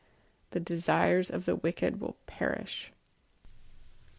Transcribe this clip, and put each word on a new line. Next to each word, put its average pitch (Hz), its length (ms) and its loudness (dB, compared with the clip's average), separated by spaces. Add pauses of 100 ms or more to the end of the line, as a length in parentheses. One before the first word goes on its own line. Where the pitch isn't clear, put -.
(500)
The - 100 -2
desires 170 720 4
of 180 160 -2
the 175 100 4
wicked 180 460 0
will - 240 -4
perish. - 640 -4 (1300)